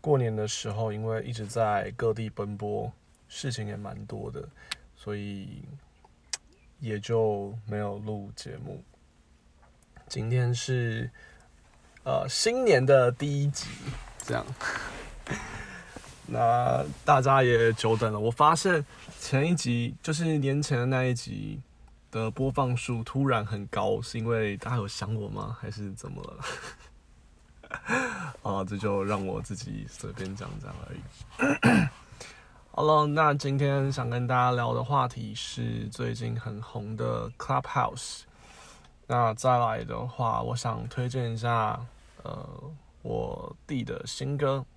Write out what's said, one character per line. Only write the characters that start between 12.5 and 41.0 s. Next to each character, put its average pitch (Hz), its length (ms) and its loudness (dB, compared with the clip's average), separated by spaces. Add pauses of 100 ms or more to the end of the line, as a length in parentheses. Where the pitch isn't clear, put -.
年 139 220 8
的 131 260 10
第 143 320 0
一 143 60 4
集， - 180 -4 (520)
这 - 140 -6
样。 120 120 -2 (960)
<laughs> - 880 -14
那 120 540 4 (220)
大 139 160 6
家 135 240 6
也 117 300 6
久 113 240 2
等 110 160 2
了。 104 40 -4
我 110 140 0
发 151 240 8
现 160 300 2 (340)
前 143 320 2
一 - 20 6
集， 120 480 0
就 160 120 -2
是 160 240 2
年 139 260 2
前 139 140 0
的 120 80 2
那 131 180 2
一 127 100 2
集 104 460 -6 (500)
的 113 220 -2
播 131 180 0
放 127 280 2
数 117 260 -2
突 135 240 2
然 113 180 4
很 104 220 -4
高， 107 340 2
是 - 160 -8
因 113 60 -2
为 110 320 2
大 113 160 -6
家 123 60 0
有 101 100 0
想 104 260 -4
我 107 140 -4
吗？ 101 320 -6
还 104 100 -8
是 101 220 -8
怎 101 180 -12
么 90 140 -10
了？ - 160 -14 (1300)
<laughs> 214 680 -4
啊， 98 220 -2
这 101 120 -6
就 98 280 0
让 101 200 -2
我 95 160 -4
自 101 160 -6
己 104 320 -8
随 - 260 -12
便 95 220 -8
讲 - 140 -10 (100)
讲 - 140 -12 (140)
而 - 80 -10
已。 - 920 4 (300)
<clears throat> - 540 -20
好 - 100 -2
了， 151 240 8
那 147 260 6
今 139 240 2
天 139 360 2
想 123 180 -2
跟 123 160 0
大 123 80 2
家 123 200 6
聊 120 200 0
的 120 100 0
话 131 240 2
题 107 280 -8
是 113 540 -4
最 117 220 -4
近 117 280 -4
很 110 240 -8
红 110 340 -8
的 113 400 -2
《Clubhouse》。 - 840 -2 (840)
那 120 300 2
再 123 240 4
来 117 240 2
的 117 160 -4
话， 117 420 0
我 117 140 -2
想 117 320 -4
推 123 200 -4